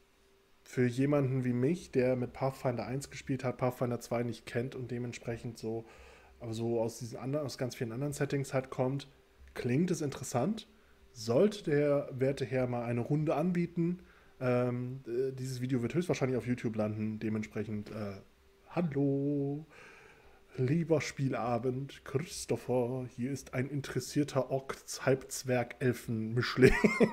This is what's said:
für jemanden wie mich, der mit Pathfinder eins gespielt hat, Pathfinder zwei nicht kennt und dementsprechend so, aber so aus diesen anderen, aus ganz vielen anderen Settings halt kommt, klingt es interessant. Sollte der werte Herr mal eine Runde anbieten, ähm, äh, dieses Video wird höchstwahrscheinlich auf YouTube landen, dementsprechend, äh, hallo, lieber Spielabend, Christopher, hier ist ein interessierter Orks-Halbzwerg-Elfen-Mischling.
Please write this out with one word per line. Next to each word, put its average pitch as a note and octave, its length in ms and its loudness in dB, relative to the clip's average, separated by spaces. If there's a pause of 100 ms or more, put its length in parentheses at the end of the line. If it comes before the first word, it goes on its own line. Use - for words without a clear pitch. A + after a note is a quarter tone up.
(640)
für B2+ 220 2
jemanden C3+ 580 2
wie B2 80 2
mich, C3+ 400 0
der B2+ 240 4
mit B2 160 -4
Pathfinder B2+ 540 -2
eins C3+ 240 -6
gespielt - 340 -4
hat, B2 120 -2
Pathfinder B2 440 0
zwei - 220 -2
nicht A#2 240 -6
kennt B2+ 280 -4
und C3 160 -8
dementsprechend A#2+ 680 -6
so, A2+ 260 -6 (560)
aber A2+ 140 -6
so A2+ 260 0
aus A2+ 180 -2
diesen B2 200 -10
anderen, C#3 280 -2
aus - 120 -8
ganz B2+ 180 -4
vielen A2+ 160 -4
anderen C#3 200 -2
Settings C#3 420 -2
halt C3 160 0
kommt, C3+ 380 -2 (460)
klingt C#3+ 360 2
es D#3 100 -2
interessant. C#3 680 -2 (440)
Sollte B2 520 2
der C#3+ 480 2
werte C3+ 320 0
Herr B2+ 240 0
mal A#2+ 160 -2
eine A#2+ 160 0
Runde D3+ 340 2
anbieten, F3 640 0 (400)
ähm, B2 680 0
äh, C3 260 -2
dieses B2+ 280 -6
Video B2+ 220 0
wird A#2 120 -2
höchstwahrscheinlich C#3 440 2
auf G#2+ 80 -2
YouTube A#2+ 300 0
landen, G#2+ 420 0
dementsprechend, G#2+ 720 -4
äh, G2+ 300 -8 (480)
hallo, C#3+ 960 0 (920)
lieber D3+ 440 4
Spielabend, B2+ 1040 -2
Christopher, B2+ 1080 -2
hier A#2+ 160 -4
ist - 240 -8
ein C3 140 0
interessierter C#3 800 0
Orks-Halbzwerg-Elfen-Mischling. B2 2250 2 (380)